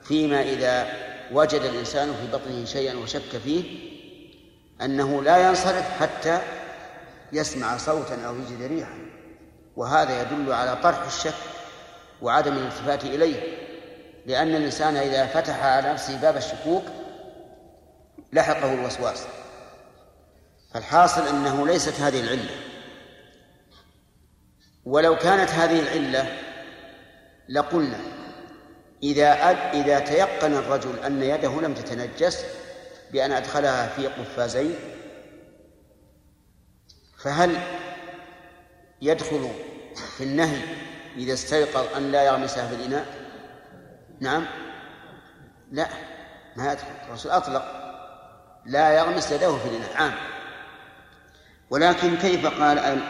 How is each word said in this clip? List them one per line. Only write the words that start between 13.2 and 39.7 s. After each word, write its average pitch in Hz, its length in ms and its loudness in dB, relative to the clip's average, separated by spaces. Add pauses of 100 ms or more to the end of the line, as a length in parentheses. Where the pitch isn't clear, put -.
لأن 151 280 2
الإنسان 151 420 2
إذا 135 300 2
فتح 147 380 0
على 135 280 4
نفسه 135 280 -4
باب 151 160 6
الشكوك 160 480 0 (1500)
لحقه 143 420 2
الوسواس. 123 520 -4 (1500)
فالحاصل 147 520 6
أنه 143 400 2
ليست 156 340 2
هذه 135 200 2
العلة، 117 360 -2 (2250)
ولو 156 320 6
كانت 180 340 4
هذه 165 300 4
العلة 135 580 0 (1080)
لقلنا: 143 520 0 (1000)
إذا 147 480 6
أد-، - 240 2
إذا 143 240 4
تيقن 151 560 2
الرجل 131 440 0
أن 139 240 -2
يده 143 380 0
لم 156 140 -2
تتنجس - 680 -2 (680)
بأن 135 200 2
أدخلها 135 540 2
في 135 200 -4
قفازين، 123 680 -2 (2500)
فهل 165 400 2 (1400)
يدخل 147 460 0 (680)